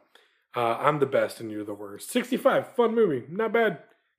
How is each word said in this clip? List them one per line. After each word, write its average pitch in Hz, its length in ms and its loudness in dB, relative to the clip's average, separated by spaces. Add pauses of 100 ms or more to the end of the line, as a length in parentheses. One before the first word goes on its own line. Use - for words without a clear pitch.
(560)
uh, 117 240 0
I'm 147 200 2
the 135 60 4
best 110 340 0
and 110 100 -10
you're 107 140 -8
the 104 100 -8
worst. 101 360 -14
Sixty-five, 220 640 0
fun 226 200 2
movie. 170 340 2
Not 208 240 -4
bad. 214 280 2 (380)